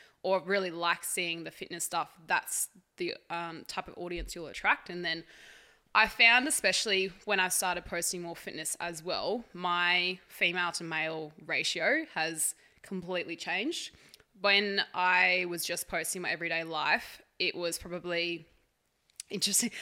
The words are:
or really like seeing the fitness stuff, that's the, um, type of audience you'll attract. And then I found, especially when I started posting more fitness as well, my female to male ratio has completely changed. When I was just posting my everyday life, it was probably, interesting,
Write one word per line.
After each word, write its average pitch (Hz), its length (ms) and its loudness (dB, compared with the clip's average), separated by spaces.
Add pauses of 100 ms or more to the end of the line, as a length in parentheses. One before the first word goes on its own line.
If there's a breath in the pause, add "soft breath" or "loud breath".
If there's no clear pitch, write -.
(220 loud breath)
or 185 180 2
really 190 300 0
like 170 320 0
seeing 170 420 -4
the 156 60 -10
fitness - 320 -10
stuff, 165 300 -4 (160)
that's - 400 0 (300)
the, 175 180 -4 (140)
um, 170 360 -8
type - 220 -8
of 170 100 -16
audience 175 380 -8
you'll 170 100 -12
attract. - 440 0
And 175 140 -6
then 165 200 -2 (680 loud breath)
I 214 140 8
found, 240 380 8
especially 190 600 2 (160)
when 202 160 2
I 185 80 4
started 180 380 0
posting 175 360 -2
more 170 140 -8
fitness - 440 -8
as 170 220 -6
well, 175 500 -2
my 180 760 2
female 175 440 0
to 170 120 -6
male 160 480 -4 (120)
ratio 170 720 0
has 160 400 -2 (280 soft breath)
completely 180 520 -6
changed. 196 560 -4 (500 loud breath)
When 202 440 4 (100)
I 180 540 4
was 175 160 -4
just - 240 -6
posting 180 340 -4
my 156 80 -2
everyday 165 340 -2
life, 156 560 -2 (180)
it 180 160 -2
was 170 240 -4
probably, 170 680 -6 (840)
interesting, 208 400 0 (120)